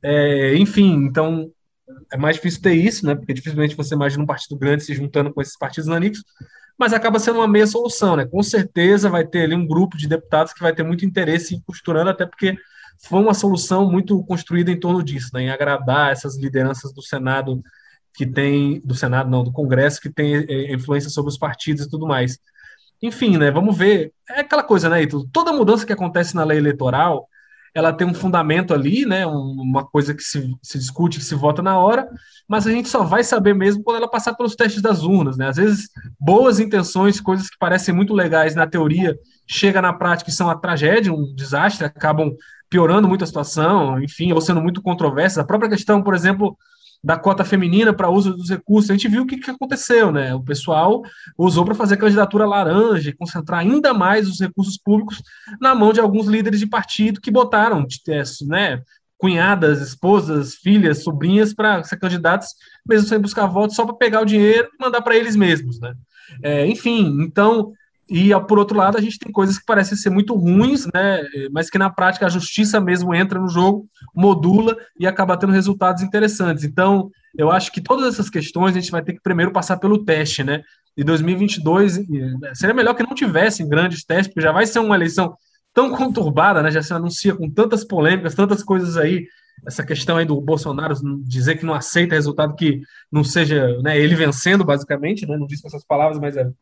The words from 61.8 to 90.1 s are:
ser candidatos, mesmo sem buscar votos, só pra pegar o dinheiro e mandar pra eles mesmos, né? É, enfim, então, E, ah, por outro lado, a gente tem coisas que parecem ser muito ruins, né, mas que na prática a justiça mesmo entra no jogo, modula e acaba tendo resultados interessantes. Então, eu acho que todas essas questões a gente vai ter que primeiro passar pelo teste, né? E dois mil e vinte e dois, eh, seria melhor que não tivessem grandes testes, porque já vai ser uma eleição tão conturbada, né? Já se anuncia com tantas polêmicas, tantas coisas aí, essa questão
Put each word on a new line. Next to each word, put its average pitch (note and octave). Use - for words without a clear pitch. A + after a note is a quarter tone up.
ser F3+
candidatos, F3+
mesmo G#3+
sem A3
buscar G3+
votos, G#3
só A#3
pra A3
pegar A3
o G#3+
dinheiro G#3+
e -
mandar A#3+
pra A#3
eles A3+
mesmos, D3+
né? A#2+
É, D3
enfim, G#3+
então, G#3
E, G3
ah, G3
por G#3
outro G#3
lado, G3+
a -
gente G#3+
tem -
coisas G3
que -
parecem G3+
ser G3+
muito G#3
ruins, G3+
né, F#3
mas D#3+
que F#3+
na G3
prática F#3
a F3
justiça G#3
mesmo F3
entra F#3
no F#3
jogo, F#3+
modula G3
e F3
acaba F#3+
tendo F#3+
resultados F#3+
interessantes. G3
Então, F#3+
eu D#3
acho F#3
que F#3
todas C4
essas G#3+
questões F3+
a F3+
gente F3
vai E3
ter D#3+
que -
primeiro F#3
passar F3+
pelo G#3
teste, D3+
né? D3
E C#3+
dois D#3
mil E3+
e F3+
vinte G3+
e D#3
dois, F3+
eh, G3+
seria F#3+
melhor A#3+
que A#3+
não A#3+
tivessem G3
grandes D#3+
testes, F#3+
porque D#3+
já D#3
vai G3+
ser A3+
uma G#3+
eleição F3
tão B3+
conturbada, F#3+
né? D#3
Já D#3
se D3+
anuncia E3+
com E3
tantas G#3+
polêmicas, E3+
tantas G3+
coisas F3+
aí, E3+
essa C#3
questão D#3+